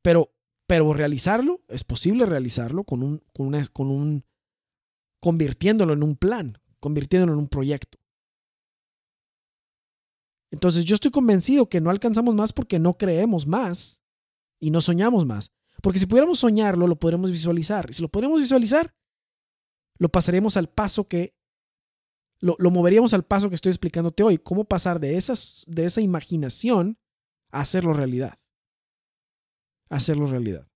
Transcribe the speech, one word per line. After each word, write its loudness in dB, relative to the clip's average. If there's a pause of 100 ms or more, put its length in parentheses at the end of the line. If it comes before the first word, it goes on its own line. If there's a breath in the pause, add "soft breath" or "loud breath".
Pero, 2 (320)
pero 2
realizarlo, 0
es -10
posible 0
realizarlo -2
con -4
un, -6 (120)
con -6
una, -2
con -6
un, -2 (960)
convirtiéndolo 0
en 0
un 0
plan, -4 (220)
convirtiéndolo 0
en -2
un -4
proyecto. -6 (2500)
Entonces 0
yo 2
estoy 0
convencido 2
que -2
no 0
alcanzamos 0
más 0
porque -4
no 2
creemos 0
más -4 (560)
y -4
no 2
soñamos 2
más. -8 (300 soft breath)
Porque 0
si 2
pudiéramos 4
soñarlo, 2
lo 2
podremos 0
visualizar. -2
Y -14
si -6
lo -6
podríamos 0
visualizar, 2 (1040)
lo 0
pasaríamos 2
al -2
paso -4
que, -6 (1040)
lo, 0
lo 4
moveríamos 4
al 2
paso 0
que -8
estoy -2
explicándote -2
hoy. 4
Cómo -4
pasar -2
de -4
esas, -4
de -4
esa 0
imaginación -2 (520)
a -8
hacerlo 0
realidad. -4 (1500)
A -6
hacerlo 0
realidad. -4